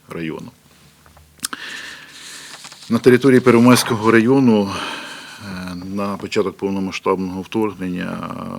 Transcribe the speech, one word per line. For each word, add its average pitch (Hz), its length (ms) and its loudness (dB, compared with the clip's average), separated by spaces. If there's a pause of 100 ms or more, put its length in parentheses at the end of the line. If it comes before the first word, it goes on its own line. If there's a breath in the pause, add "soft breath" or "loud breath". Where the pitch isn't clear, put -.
району. 82 420 -10 (2500 loud breath)
На 113 100 2
території 127 400 6
Первомайського 120 720 4
району, 113 600 4
е, 92 1040 -12
на 98 420 -6
початок 95 400 -4
повномасштабного 95 840 -2
вторгнення 90 920 -6 (240)